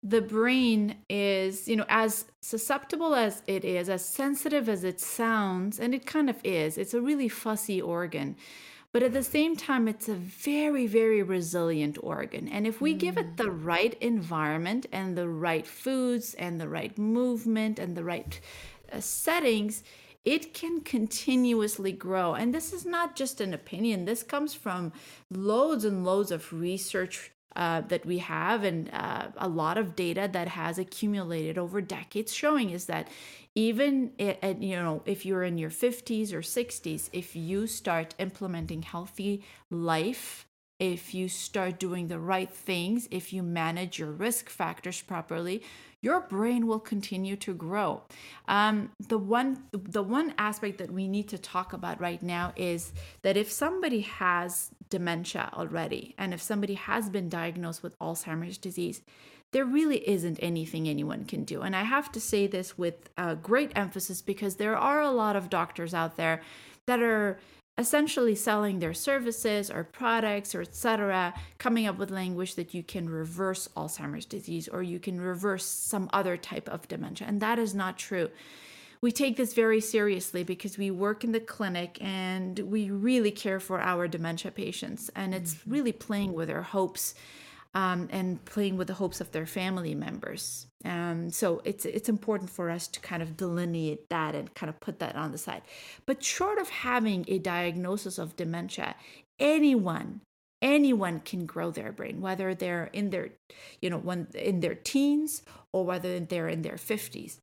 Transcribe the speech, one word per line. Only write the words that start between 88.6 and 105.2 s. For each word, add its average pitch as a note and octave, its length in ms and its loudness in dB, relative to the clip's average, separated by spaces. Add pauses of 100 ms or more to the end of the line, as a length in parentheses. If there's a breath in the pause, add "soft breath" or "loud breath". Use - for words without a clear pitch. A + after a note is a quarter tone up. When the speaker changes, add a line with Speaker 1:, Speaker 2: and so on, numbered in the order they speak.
Speaker 1:
with F#3 120 0
the F#3 80 -4
hopes F#3 260 -2
of D#3+ 100 -8
their D#3+ 140 -2
family F3+ 500 -2
members. - 720 -6 (160)
Um, E3+ 460 -2
so E3+ 340 0
it's, - 220 -4
it's - 240 -2
important G#3 400 0
for F3 200 -4
us E3+ 200 -4
to - 100 -10
kind E3 240 -6
of D#3+ 140 -8
delineate E3+ 720 -2
that D#3 260 0
and D3 180 -6
kind D#3 160 -6
of D#3 120 -10
put - 180 -8
that - 160 -4
on D#3 160 -4
the D3+ 60 -8
side. - 240 -8 (440 loud breath)
But C4+ 160 0
short G#4 380 0
of F4 80 -2
having A3+ 640 2
a F#3+ 100 2
diagnosis F3+ 800 -2
of E3 180 -6
dementia, E3+ 600 -4 (440 loud breath)
anyone, C4+ 800 6 (420)
anyone B3 600 6
can F3 240 -4
grow E3+ 260 -2
their - 220 -6
brain, - 260 -8
whether F#3+ 340 -2
they're F3 380 -2
in G3+ 180 0
their, F3+ 200 -2 (520 loud breath)
you F3+ 80 2
know, E3 100 0
when, F3 340 -2
in F#3 260 2
their E3 160 2
teens D4 680 2 (300 loud breath)